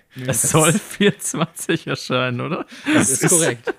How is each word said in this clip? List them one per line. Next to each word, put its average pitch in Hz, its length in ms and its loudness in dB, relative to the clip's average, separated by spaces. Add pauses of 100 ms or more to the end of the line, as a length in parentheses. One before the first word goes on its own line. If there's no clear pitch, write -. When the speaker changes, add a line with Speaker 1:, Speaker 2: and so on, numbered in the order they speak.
(260)
Speaker 1:
Es 127 180 0
soll 160 280 4
vier - 480 0
zwanzig - 680 -4
erscheinen, 127 520 -2
oder? 135 260 -6 (280)
Speaker 2:
Das 277 160 4
Speaker 3:
Es - 0 -
Speaker 2:
ist - 160 0
Speaker 3:
ist - 60 2
Speaker 2:
korrekt. 151 480 0